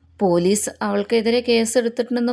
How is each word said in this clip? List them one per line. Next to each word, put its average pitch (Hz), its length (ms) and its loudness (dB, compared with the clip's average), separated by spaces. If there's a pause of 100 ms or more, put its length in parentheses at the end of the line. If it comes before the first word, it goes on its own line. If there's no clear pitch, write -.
(200)
പോലീസ് 180 500 2 (120)
അവൾക്കെതിരെ 214 580 0
കേസെടുത്തിട്ടുണ്ടെന്ന് 233 920 0